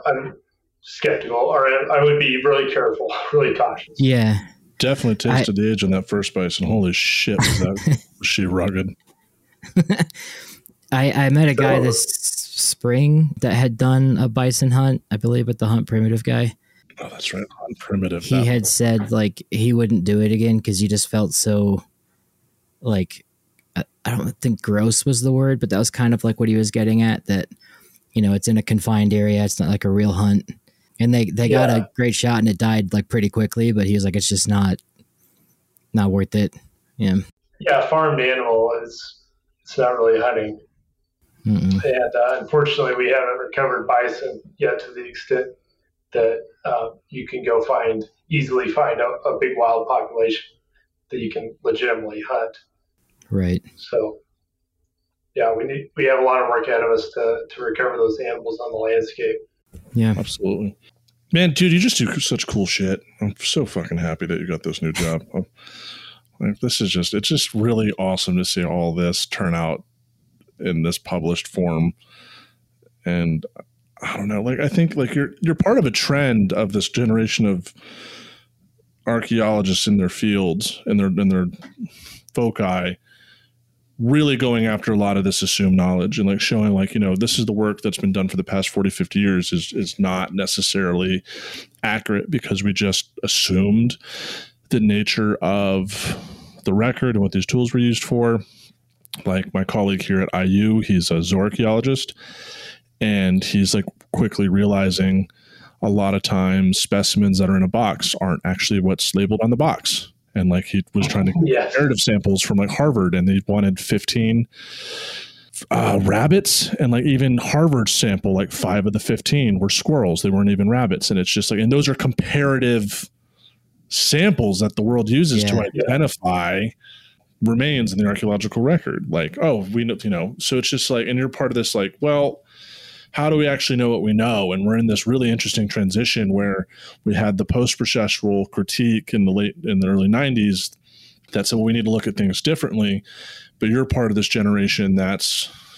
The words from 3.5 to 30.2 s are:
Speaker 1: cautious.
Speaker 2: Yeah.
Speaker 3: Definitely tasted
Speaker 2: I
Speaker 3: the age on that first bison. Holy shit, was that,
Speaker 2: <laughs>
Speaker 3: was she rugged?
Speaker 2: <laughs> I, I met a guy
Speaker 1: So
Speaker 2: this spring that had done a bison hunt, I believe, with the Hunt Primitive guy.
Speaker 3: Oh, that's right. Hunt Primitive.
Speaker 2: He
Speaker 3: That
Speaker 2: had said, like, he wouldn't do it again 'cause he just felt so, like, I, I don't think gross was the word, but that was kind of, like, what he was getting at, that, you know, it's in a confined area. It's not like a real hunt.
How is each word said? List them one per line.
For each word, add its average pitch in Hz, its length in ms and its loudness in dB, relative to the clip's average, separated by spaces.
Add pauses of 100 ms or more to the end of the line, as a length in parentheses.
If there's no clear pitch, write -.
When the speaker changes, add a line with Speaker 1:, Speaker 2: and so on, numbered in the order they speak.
Speaker 1:
cautious. - 440 -4
Speaker 2:
Yeah. 117 380 4 (420)
Speaker 3:
Definitely 127 360 2
tasted 117 440 0
Speaker 2:
I - 20 2
Speaker 3:
the 110 100 2
age 104 120 0
on 95 80 2
that 95 160 -2
first 101 260 -4
bison. 92 320 -2
Holy 95 280 2
shit, - 440 0
was - 220 0
that, 98 540 0
Speaker 2:
<laughs> - 60 -20
Speaker 3:
was - 80 -4
she 98 180 0
rugged? 92 500 -2 (800)
Speaker 2:
<laughs> - 0 - (1160)
I, 135 200 2
I 139 180 2
met 147 200 6
a 139 40 2
guy - 240 4
Speaker 1:
So 123 60 2
Speaker 2:
this 117 220 2
spring - 1300 0 (100)
that 123 120 2
had 120 240 2
done 131 400 4
a 127 100 2
bison 127 440 2
hunt, 135 400 2
I 110 60 -2
believe, 120 300 0
with 117 120 -2
the 110 80 0
Hunt 113 200 2
Primitive 110 360 2
guy. 117 320 0 (440)
Speaker 3:
Oh, - 100 -14
that's - 240 -10
right. 98 160 -8
Hunt - 300 -14
Primitive. 92 440 -4
Speaker 2:
He 131 140 0
Speaker 3:
That 123 100 2
Speaker 2:
had 120 200 0
said, 113 440 0
like, 107 400 0
he 113 220 2
wouldn't 113 300 2
do 104 180 2
it 107 100 2
again 113 280 2
'cause 101 200 -2
he 104 80 2
just 104 220 0
felt 104 240 0
so, 101 500 0 (1000)
like, 101 440 -4 (500)
I, - 80 -4 (220)
I 117 60 -4
don't 120 300 -4
think 117 200 -2
gross 107 440 0
was 123 160 0
the 131 100 2
word, 135 280 2
but 104 100 -2
that 95 80 0
was 117 140 0
kind 120 220 2
of, 113 100 -2
like, 113 160 0
what 113 100 2
he 110 60 2
was 110 160 2
getting 110 300 2
at, 113 260 0
that, 196 220 -2 (640)
you 113 80 2
know, 101 120 4
it's 101 140 0
in 110 100 4
a 107 60 0
confined 104 500 2
area. 104 300 2
It's - 160 -2
not 78 100 0
like 104 160 0
a 101 40 2
real 104 240 2
hunt. 101 360 2 (500)